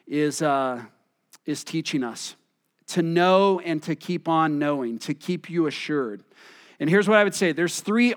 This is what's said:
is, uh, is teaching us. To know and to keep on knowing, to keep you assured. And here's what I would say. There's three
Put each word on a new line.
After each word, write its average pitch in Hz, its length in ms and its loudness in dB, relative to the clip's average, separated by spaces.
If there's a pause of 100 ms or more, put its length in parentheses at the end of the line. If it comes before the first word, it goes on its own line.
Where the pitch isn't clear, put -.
is, 147 340 -2
uh, 135 400 0 (640)
is 147 180 -6
teaching 151 400 -4
us. - 320 -10 (520)
To 175 140 0
know 180 600 4
and 165 220 -2
to 160 120 -4
keep 170 320 -6
on 160 320 2
knowing, 135 400 -2
to - 140 -6
keep 175 360 -6
you 165 180 0
assured. 131 540 -4 (600)
And 143 80 0
here's 190 180 4
what 214 100 6
I 208 60 8
would 196 120 0
say. 170 180 2
There's 165 260 -2
three 233 380 2